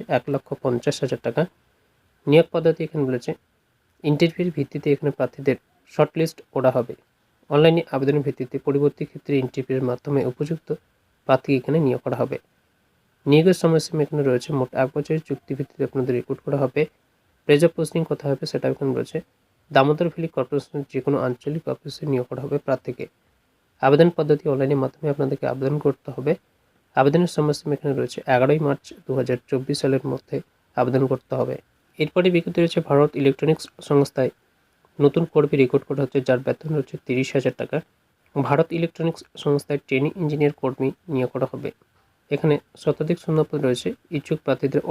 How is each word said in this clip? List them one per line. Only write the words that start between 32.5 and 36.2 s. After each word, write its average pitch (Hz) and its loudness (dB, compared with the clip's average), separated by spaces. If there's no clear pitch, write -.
রয়েছে 170 0
ভারত 147 4
ইলেকট্রনিক্স 143 2
সংস্থায় 139 2
নতুন 143 4
কর্মী 147 4
রিক্রুট 135 4
করা 143 -4
হচ্ছে, 135 -2